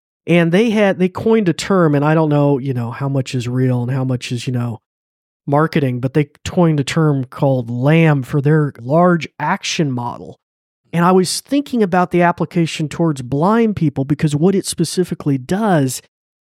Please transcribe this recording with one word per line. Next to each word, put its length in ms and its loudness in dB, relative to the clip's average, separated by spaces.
And 240 2
they 180 2
had, 300 2
they 100 2
coined 400 0
a 40 2
term, 420 2
and 100 2
I 80 4
don't 160 2
know, 300 2
you 160 -4
know, 160 -4
how 180 -6
much 240 -4
is 140 -4
real 340 0
and 100 -4
how 120 -2
much 280 -4
is, 140 -6
you 80 -4
know, 260 -4
marketing, 520 0
but 140 -4
they 120 2
coined 340 2
a 40 0
term 400 0
called 480 -2
lam 500 2
for 180 -4
their 400 2
large 480 2
action 520 -4
model. 460 -8
And 100 2
I 80 4
was 300 2
thinking 420 -2
about 280 0
the 100 2
application 640 0
towards 340 -2
blind 540 0
people 300 -2
because 300 -2
what 200 2
it 100 -2
specifically 720 -4
does 640 -2